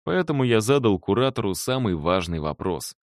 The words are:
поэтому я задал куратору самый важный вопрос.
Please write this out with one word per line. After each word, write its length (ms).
поэтому 400
я 160
задал 380
куратору 560
самый 400
важный 460
вопрос. 640